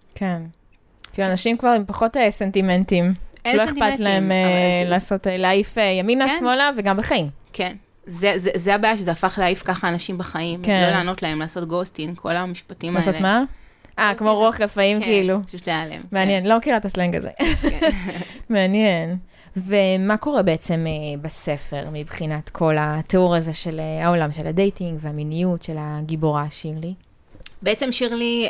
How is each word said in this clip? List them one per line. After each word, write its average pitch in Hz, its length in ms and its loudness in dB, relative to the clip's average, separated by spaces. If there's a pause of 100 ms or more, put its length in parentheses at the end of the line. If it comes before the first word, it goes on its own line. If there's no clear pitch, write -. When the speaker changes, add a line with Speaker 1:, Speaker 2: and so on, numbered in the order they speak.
(160)
Speaker 1:
כן. 180 260 -4 (720)
כי 196 120 0
אנשים 190 320 0
כבר 247 120 0
הם 226 180 4
פחות, 226 300 0
אה, 220 140 4
סנטימנטים. 190 840 2 (320)
Speaker 2:
אין 240 120 2
Speaker 1:
לא - 60 4
אכפת 320 120 0
Speaker 2:
סנטימנטים, 247 300 0
Speaker 1:
להם, 190 260 2
אה, 185 60 4 (460)
Speaker 2:
אבל 175 60 -2
Speaker 1:
לעשות, 190 380 0
אה, 185 100 0
להעיף, 190 400 2
אה, 220 60 4
ימינה, 208 440 2
Speaker 2:
כן. 277 120 2
Speaker 1:
שמאלה, 262 380 2
וגם 196 200 0
בחיים. 196 320 0 (240)
Speaker 2:
כן. 185 220 -6 (300)
זה, 185 320 0
זה, 185 180 0
זה 190 200 2
הבעיה, 220 220 2
שזה 196 140 -2
הפך 190 280 0
להעיף 180 260 0
ככה 185 240 -2
אנשים 175 280 -4
בחיים. 170 460 -6
Speaker 1:
כן. 196 240 2
Speaker 2:
לא 180 100 2
לענות 180 240 -2
להם, 156 180 -2
לעשות 165 280 -6
גוסטינג, 170 500 -6
כל - 180 -4
המשפטים 175 580 -6
Speaker 1:
לעשות 185 220 2
Speaker 2:
האלה. 190 120 0
Speaker 1:
מה? 208 100 4
אה, 262 60 2 (600)
Speaker 2:
גוסטינג. 208 160 2
Speaker 1:
כמו 214 160 2
רוח 220 260 2
רפאים, 208 380 2
Speaker 2:
כן, 214 60 -4
Speaker 1:
כאילו. 190 420 2
Speaker 2:
פשוט 180 200 -14
להיעלם, 160 340 -4 (100)
Speaker 1:
מעניין, 190 320 2
Speaker 2:
כן. 202 60 2
Speaker 1:
לא 226 80 6
מכירה 233 200 2
את 208 80 -2
הסלנג 180 300 0
הזה. - 140 -4 (320)
Speaker 2:
כן. 311 280 2 (300)
Speaker 1:
<laughs> - 300 -12
מעניין. 185 680 2 (400)
ומה 190 600 2
קורה 277 260 0
בעצם, 165 440 0
אה, 160 40 -4 (300)
בספר, 151 720 -6
מבחינת 151 560 -6
כל 156 300 0
התיאור 160 560 2
הזה 160 180 0
של, 160 260 -8
אה, 156 260 -4
העולם 165 260 2
של 160 160 -6
הדייטינג 175 540 0
והמיניות 156 640 -2
של 160 160 -8
הגיבורה 151 720 -2
שירלי? 160 440 -8 (680)
Speaker 2:
בעצם 220 300 0
שירלי, 233 580 0